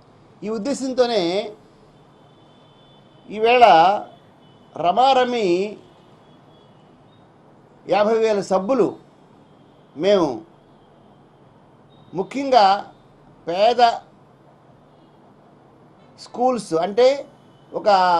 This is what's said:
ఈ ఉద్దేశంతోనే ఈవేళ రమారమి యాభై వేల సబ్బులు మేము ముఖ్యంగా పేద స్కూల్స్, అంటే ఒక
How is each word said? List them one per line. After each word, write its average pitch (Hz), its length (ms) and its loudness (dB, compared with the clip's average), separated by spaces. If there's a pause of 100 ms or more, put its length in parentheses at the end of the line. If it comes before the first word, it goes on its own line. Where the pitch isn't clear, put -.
(440)
ఈ 202 40 -10
ఉద్దేశంతోనే 226 1040 -4 (1800)
ఈవేళ 233 340 4 (1120)
రమారమి 214 1000 0 (2000)
యాభై 214 300 0
వేల 220 220 0
సబ్బులు 190 560 -2 (1000)
మేము 160 480 -2 (1700)
ముఖ్యంగా 202 800 0 (560)
పేద 226 440 2 (2250)
స్కూల్స్, 240 540 -6
అంటే 233 540 0 (460)
ఒక - 140 -4 (320)